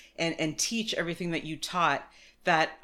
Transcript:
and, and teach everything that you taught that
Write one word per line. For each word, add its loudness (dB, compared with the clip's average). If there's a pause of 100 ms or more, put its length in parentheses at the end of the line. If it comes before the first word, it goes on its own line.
(160)
and, 0
and -2
teach -2
everything -2
that -2
you -6
taught 0 (360)
that 4 (120)